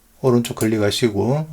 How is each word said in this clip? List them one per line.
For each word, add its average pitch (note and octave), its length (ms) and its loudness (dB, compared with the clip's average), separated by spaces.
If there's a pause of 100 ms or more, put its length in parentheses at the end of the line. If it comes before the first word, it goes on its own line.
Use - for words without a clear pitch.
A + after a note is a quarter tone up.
(200)
오른쪽 A#2+ 360 2
클릭하시고 A2 960 0